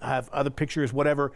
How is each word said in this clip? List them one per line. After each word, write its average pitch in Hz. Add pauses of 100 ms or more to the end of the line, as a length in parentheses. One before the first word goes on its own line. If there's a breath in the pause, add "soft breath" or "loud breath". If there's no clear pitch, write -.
have 127
other 139
pictures, 143
whatever. 143